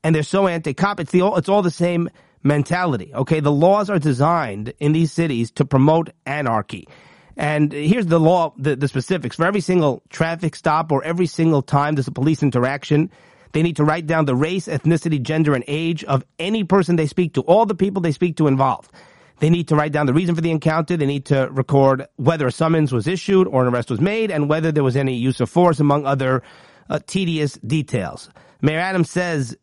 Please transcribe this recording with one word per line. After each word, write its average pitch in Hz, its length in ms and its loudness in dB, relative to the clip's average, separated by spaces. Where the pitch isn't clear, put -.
And 160 140 2
they're 151 80 0
so 196 240 2
anti-cop. 175 540 -2
It's 147 100 -6
the, 180 220 4
it's 180 160 -2
all 202 120 4
the 180 80 2
same 170 400 -2
mentality. 147 720 0
Okay, 147 280 0
the 147 100 2
laws 190 380 4
are 190 100 0
designed 131 800 0
in 147 140 0
these 160 180 0
cities 127 400 -2
to - 140 0
promote 156 460 2
anarchy. 120 640 -4
And 151 380 0
here's 165 320 0
the 165 140 2
law, 165 380 2
the, 139 200 -2
the 139 100 -2
specifics. 135 480 -4
For 165 100 0
every 202 140 0
single 160 500 0
traffic 165 460 -4
stop 156 380 0
or 135 100 0
every 170 240 -2
single 165 340 2
time 147 340 0
there's 135 120 -2
a 123 60 -10
police 143 280 0
interaction, 135 680 0
they 156 100 0
need 165 140 0
to 151 80 0
write 156 240 0
down 160 160 0
the 135 140 0
race, 170 320 -2
ethnicity, 156 520 0
gender, 156 320 0
and 123 140 -2
age 160 380 -4
of 135 180 0
any 202 240 -2
person 175 320 2
they 156 120 0
speak 175 260 -2
to, - 80 0
all 208 240 4
the 202 100 -4
people 190 260 -2
they 165 120 -2
speak 175 240 -2
to 156 100 2
involved. 135 420 0
They 156 120 2
need 170 160 0
to 156 80 2
write 151 160 2
down 147 160 0
the 127 80 0
reason 175 180 2
for 165 80 -4
the 165 80 -2
encounter. 160 480 0
They 147 80 0
need 139 200 -2
to 135 260 -2
record 135 640 2
whether 147 320 0
a 120 40 0
summons 160 400 0
was 117 160 -2
issued 185 380 2
or 131 160 0
an 123 100 2
arrest 123 200 -2
was 113 100 -2
made 208 300 0
and 147 180 -2
whether 160 220 0
there 147 120 0
was 131 140 0
any 135 160 -2
use 127 260 -2
of - 80 0
force, 170 320 2
among 147 280 2
other, 131 340 0
uh, 151 160 -4
tedious 160 540 -2
details. 120 720 -6
Mayor 156 160 0
Adams 185 320 -2
says 160 520 -4